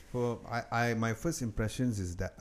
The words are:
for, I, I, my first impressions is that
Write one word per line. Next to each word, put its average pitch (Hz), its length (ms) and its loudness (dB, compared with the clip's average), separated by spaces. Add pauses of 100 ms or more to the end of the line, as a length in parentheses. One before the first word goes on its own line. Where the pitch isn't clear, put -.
(140)
for, 120 260 0 (100)
I, 117 220 -2
I, 117 220 4
my 113 180 2
first 160 300 -2
impressions 117 580 2
is 87 160 -2
that 92 260 -4